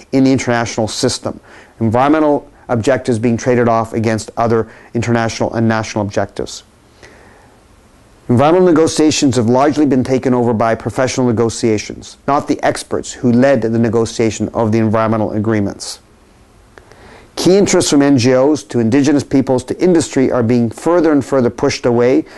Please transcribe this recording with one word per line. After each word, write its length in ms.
in 100
the 80
international 560
system. 520
Environmental 680
objectives 500
being 180
traded 300
off 260
against 420
other 320
international 580
and 140
national 360
objectives. 600
Environmental 400
negotiations 680
have 120
largely 380
been 180
taken 300
over 200
by 220
professional 520
negotiations, 880
not 220
the 160
experts 480
who 180
led 320
the 160
negotiation 760
of 180
the 60
environmental 560
agreements. 680
Key 220
interests 340
from 100
N 160
G 160
Os 300
to 160
indigenous 460
peoples 400
to 180
industry 480
are 100
being 280
further 420
and 120
further 260
pushed 360
away 360